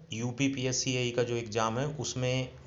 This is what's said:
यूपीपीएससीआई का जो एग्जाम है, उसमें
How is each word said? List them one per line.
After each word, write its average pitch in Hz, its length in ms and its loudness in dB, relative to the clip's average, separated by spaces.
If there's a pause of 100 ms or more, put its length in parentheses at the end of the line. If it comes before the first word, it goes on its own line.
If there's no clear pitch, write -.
(140)
यूपीपीएससीआई 127 1000 0
का 120 120 2
जो 117 120 0
एग्जाम 113 440 0
है, 147 80 0
उसमें 127 640 0 (180)